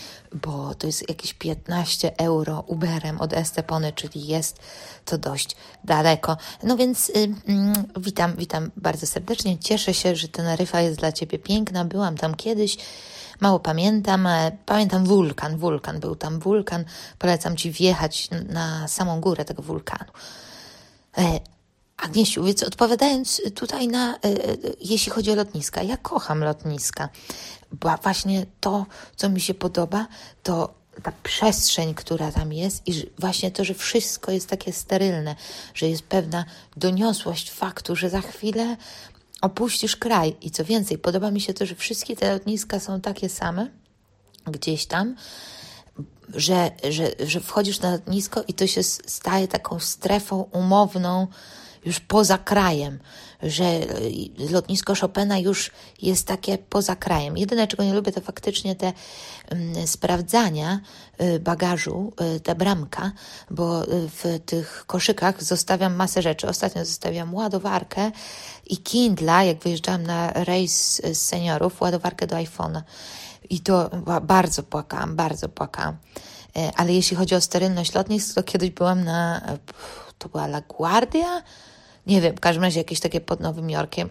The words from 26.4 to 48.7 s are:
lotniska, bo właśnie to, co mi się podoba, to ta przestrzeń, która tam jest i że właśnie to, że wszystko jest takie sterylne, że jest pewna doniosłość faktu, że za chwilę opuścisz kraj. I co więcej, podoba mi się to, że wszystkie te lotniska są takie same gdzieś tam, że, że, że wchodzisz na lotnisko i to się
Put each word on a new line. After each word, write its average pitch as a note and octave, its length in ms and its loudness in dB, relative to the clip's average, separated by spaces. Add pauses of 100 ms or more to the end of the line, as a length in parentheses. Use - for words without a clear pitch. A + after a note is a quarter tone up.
lotniska, D3+ 640 -4 (640)
bo - 180 -2 (120)
właśnie F#3+ 440 0 (140)
to, G3 260 0 (300)
co G3+ 120 0
mi F#3+ 120 2
się F#3 140 -2
podoba, F3+ 520 -2 (360)
to E3 320 -2 (280)
ta E3 100 -8 (100)
przestrzeń, - 720 2
która D#3 380 -4
tam D#3 200 0
jest F3+ 360 -4
i F3+ 40 0
że D#3 100 -2 (160)
właśnie F#3 320 -2
to, G3 140 -2
że F#3 100 -2
wszystko - 580 -2
jest F#3 160 -2
takie F#3+ 240 -4
sterylne, F3 640 0 (380)
że D#3+ 140 0
jest D#3+ 140 -2
pewna E3+ 420 0 (320)
doniosłość F#3 760 0
faktu, - 460 -4
że F3 140 0
za F#3+ 100 -2
chwilę A3 560 -4 (640)
opuścisz G#3 560 0
kraj. F3 440 2
I D#3+ 100 -10
co D#3 140 -2
więcej, G#3 340 0
podoba F#3+ 320 0
mi G3+ 100 0
się G3 140 -2
to, G3 120 -2
że F3 80 -8
wszystkie - 420 -6
te G3 160 2
lotniska G#3 480 -2
są F#3+ 200 -4
takie G3 280 -4
same F3+ 400 -4 (760)
gdzieś D3+ 400 -4
tam, G#3+ 300 -2 (1160)
że, F3 360 2 (200)
że, D#3 200 0 (100)
że D#3+ 200 -2
wchodzisz G3+ 400 0
na F3+ 100 0
lotnisko F#3+ 580 -2
i F#3 60 -4
to F#3+ 120 2
się F#3 140 0